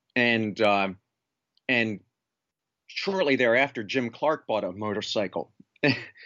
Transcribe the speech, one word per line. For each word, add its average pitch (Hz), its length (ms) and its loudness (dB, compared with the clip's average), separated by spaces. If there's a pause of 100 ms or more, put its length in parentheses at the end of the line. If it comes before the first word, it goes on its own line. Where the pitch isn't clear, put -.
(160)
and, 113 440 2
uh, 101 280 4 (800)
and 113 320 0 (880)
shortly 190 480 0
thereafter, 123 480 2
Jim 117 260 -2
Clark 147 380 -2
bought 107 160 0
a 92 80 -4
motorcycle. 104 800 -4 (280)
<laughs> - 120 4 (340)